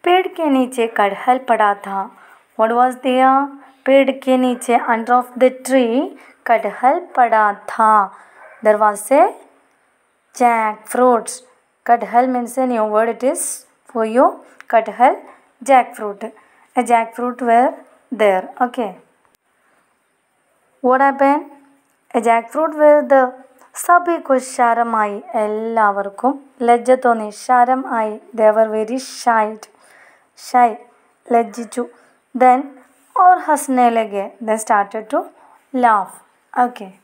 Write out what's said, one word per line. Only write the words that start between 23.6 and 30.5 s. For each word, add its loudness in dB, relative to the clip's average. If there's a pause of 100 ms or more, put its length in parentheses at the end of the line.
സഭി 2 (120)
കു 2 (160)
ശരമായി, 0 (280)
എല്ലാവർക്കും -2 (340)
ലജ്ജ 2 (140)
തോന്നി. 0 (180)
ശരം 2 (160)
ആയി, -4 (240)
they 4
were 2
very -4 (220)
shy. 0 (1000)
Shy, 2 (640)